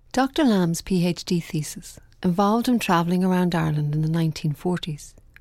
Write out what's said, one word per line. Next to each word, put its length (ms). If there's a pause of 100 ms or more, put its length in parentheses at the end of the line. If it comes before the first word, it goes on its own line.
(120)
Doctor 320
Lamb's 380
P 240
H 180
D 160
thesis 580 (240)
involved 460
him 100
travelling 460
around 300
Ireland 400
in 80
the 80
nineteen 420
forties 640 (260)